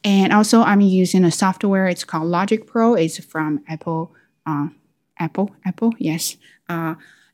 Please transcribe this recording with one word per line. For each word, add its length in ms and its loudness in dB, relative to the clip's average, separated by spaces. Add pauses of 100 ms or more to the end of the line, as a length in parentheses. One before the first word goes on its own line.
And 280 4
also, 300 4
I'm 180 2
using 440 4
a 60 4
software. 580 0
It's 160 -6
called 240 -6
Logic 380 -2
Pro. 280 0
It's 300 -2
from 440 -6
Apple, 460 -8 (320)
uh, 220 -4 (500)
Apple, 320 -4 (140)
Apple, 340 -2
yes. 380 -6 (320)
Uh, 260 -6 (400)